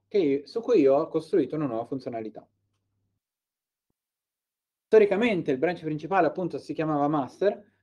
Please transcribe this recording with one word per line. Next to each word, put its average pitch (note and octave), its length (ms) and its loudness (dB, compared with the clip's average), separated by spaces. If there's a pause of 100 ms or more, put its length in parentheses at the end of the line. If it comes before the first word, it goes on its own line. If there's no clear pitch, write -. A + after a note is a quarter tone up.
che G#3+ 100 -2
io, C#3 300 0
su A3+ 140 -6
cui A3+ 180 2
io C3+ 160 6
ho D#3 140 0
costruito D#3 460 -2
una D3+ 120 -4
nuova A2+ 180 -6
funzionalità. A#2 640 -10 (2500)
Storicamente G3+ 640 4
il C3 60 0
branch E3+ 240 -2
principale D#3 460 -2
appunto E3 300 -4
si - 160 -12
chiamava D3 360 -2
master, F#3+ 720 -4